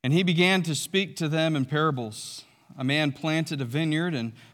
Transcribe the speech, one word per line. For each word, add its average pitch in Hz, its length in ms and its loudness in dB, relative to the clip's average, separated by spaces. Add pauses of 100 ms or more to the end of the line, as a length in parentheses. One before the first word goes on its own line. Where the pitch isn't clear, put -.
And 131 100 2
he 180 80 6
began 180 400 4
to 160 140 -2
speak 190 400 -2
to 160 120 -2
them 160 280 2
in 131 100 0
parables. 135 760 -2 (340)
A 131 60 -6
man 143 300 2
planted 156 480 -2
a 123 40 -2
vineyard 160 480 0
and 113 180 -4 (220)